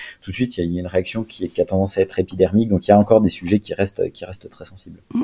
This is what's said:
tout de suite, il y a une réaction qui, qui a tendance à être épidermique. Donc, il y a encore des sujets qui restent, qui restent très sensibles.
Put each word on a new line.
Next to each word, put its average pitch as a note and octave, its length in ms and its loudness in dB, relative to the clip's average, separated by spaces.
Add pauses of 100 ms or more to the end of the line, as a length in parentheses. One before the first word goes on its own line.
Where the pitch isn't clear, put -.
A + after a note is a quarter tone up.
(220)
tout - 80 -14
de F#2 60 -6
suite, B2 240 -2
il E2+ 120 -2
y F2+ 60 -2
a - 20 -2
une F2+ 60 -6
réaction F#2 380 -2
qui, F2+ 260 -8
qui - 100 -8
a F2+ 60 4
tendance F#2+ 320 0
à G2 40 4
être F#2+ 180 -2
épidermique. F#2 500 2
Donc, G2 180 0
il G#2 40 6
y - 20 8
a G#2 60 8
encore A2 200 6
des G#2 100 2
sujets F#2 280 0
qui - 160 -4
restent, F#2 380 -2
qui - 140 -14
restent F#2 220 -14
très - 180 -16
sensibles. - 340 -16 (240)